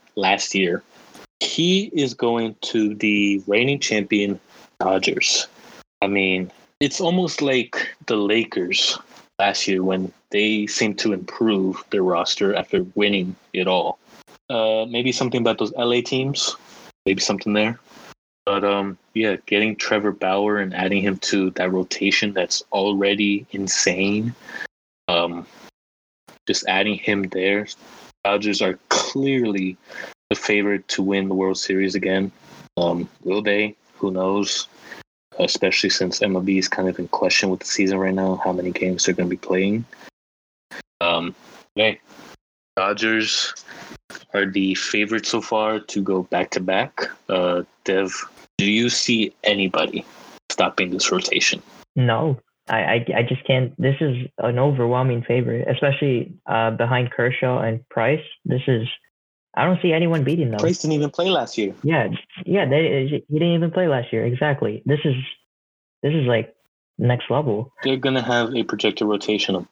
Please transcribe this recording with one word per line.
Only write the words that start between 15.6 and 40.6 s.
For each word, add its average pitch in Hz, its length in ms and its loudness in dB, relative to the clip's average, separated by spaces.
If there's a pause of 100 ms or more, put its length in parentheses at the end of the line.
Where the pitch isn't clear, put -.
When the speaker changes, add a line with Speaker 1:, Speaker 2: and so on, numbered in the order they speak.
Speaker 1:
L 120 160 0
A 120 100 2
teams, 131 520 -2 (500)
maybe 95 160 2
something 104 320 -2
there. 107 280 0 (640)
But, 101 180 0
um, 98 340 0 (160)
yeah, 110 340 0
getting 104 280 2
Trevor 104 380 0
Bauer 101 460 0
and 95 140 -2
adding 95 300 0
him 98 160 0
to 95 340 0
that 92 200 0
rotation 95 600 0
that's 92 380 -2
already 101 800 0
insane, 98 840 0 (720)
um, 85 360 0 (1000)
just - 220 -2
adding 101 260 0
him 101 300 -2
there. 98 420 0 (560)
Dodgers 101 400 0
are 135 160 -2 (100)
clearly 117 880 0 (540)
the - 60 2
favorite 101 520 0
to - 140 -2
win 98 260 0
the 95 60 -2
World 95 240 0
Series 95 380 0
again. 95 340 0 (460)
Um, 87 320 0 (160)
will 98 180 0
they? 104 320 0 (220)
Who 98 160 -2
knows? 95 560 0 (720)
Especially 92 500 2
since 92 320 0
M 98 140 2
L 92 40 2
B 95 180 2
is 92 100 0
kind 95 200 0
of 90 120 -4
in 87 80 -6
question 95 420 2
with 90 80 -2
the - 80 -14
season 95 320 0
right 95 160 0
now, 95 300 0
how 92 80 0
many 90 180 -2
games 92 340 -2
they're 90 100 2
gonna 90 140 0
be 90 80 -2
playing. 98 480 0 (1160)